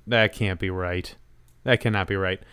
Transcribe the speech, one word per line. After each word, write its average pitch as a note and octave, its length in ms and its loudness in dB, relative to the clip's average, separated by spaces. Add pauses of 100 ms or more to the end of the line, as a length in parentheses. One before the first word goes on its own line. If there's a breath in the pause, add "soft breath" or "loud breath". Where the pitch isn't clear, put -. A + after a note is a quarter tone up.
That A2 260 4
can't F#2+ 260 -2
be F#2+ 100 -4
right. F#2 460 -4 (480)
That B2 180 4
cannot G#2 260 0
be G2+ 80 -2
right. F#2+ 260 -2 (120 loud breath)